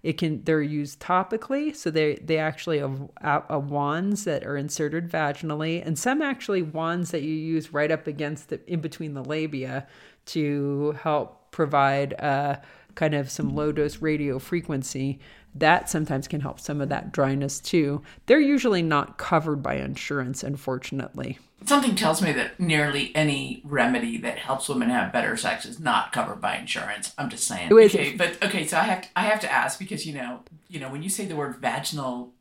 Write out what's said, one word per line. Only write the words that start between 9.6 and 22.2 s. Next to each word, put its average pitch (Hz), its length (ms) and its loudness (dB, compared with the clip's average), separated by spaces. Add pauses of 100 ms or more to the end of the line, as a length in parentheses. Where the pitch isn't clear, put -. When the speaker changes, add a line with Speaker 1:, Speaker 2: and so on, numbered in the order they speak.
Speaker 1:
to 143 760 0
help - 500 -2
provide, 139 680 2
uh, 143 380 0 (380)
kind 156 180 2
of 143 160 0
some 143 260 -2
low 151 180 0
dose 147 280 0
radio 147 380 0
frequency. 139 800 -2 (340)
That 160 360 4
sometimes 151 400 -2
can 151 120 -2
help 139 200 -6
some 147 200 -4
of 139 80 -2
that - 220 -4
dryness 139 480 0
too. 143 420 2 (240)
They're 269 140 8
usually 254 420 4
not 156 360 0
covered 156 440 2
by 135 140 -2
insurance, 135 680 -4
unfortunately. 131 960 -6 (280)
Speaker 2:
Something 269 300 4
tells 165 260 2